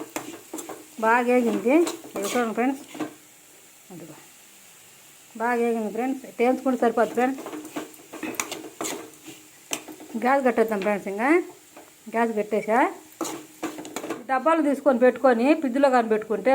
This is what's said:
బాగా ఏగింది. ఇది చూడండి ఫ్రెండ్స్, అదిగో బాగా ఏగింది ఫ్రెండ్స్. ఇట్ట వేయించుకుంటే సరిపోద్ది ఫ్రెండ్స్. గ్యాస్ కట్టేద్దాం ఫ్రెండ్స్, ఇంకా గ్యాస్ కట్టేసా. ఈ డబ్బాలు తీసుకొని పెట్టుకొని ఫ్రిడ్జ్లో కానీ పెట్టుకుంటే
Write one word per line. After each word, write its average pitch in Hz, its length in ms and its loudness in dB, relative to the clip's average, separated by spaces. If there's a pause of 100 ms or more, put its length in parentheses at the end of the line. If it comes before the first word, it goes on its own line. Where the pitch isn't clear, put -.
(1040)
బాగా 240 320 4
ఏగింది. 226 380 2 (420)
ఇది 196 160 -4
చూడండి 233 260 0
ఫ్రెండ్స్, 269 220 0 (1120)
అదిగో 160 240 -18 (1300)
బాగా 240 260 0
ఏగింది 226 280 -2
ఫ్రెండ్స్. 262 320 -4
ఇట్ట - 140 -16
వేయించుకుంటే 254 400 2
సరిపోద్ది 233 360 2
ఫ్రెండ్స్. 262 220 -2 (2750)
గ్యాస్ 269 220 2
కట్టేద్దాం 226 380 2
ఫ్రెండ్స్, 196 280 -2
ఇంకా 226 180 0 (840)
గ్యాస్ 226 240 0
కట్టేసా. 214 420 0 (1400)
ఈ - 40 -16 (100)
డబ్బాలు 311 360 4
తీసుకొని 269 360 2
పెట్టుకొని 247 420 4 (140)
ఫ్రిడ్జ్లో 277 340 4
కానీ 233 180 4
పెట్టుకుంటే 214 420 0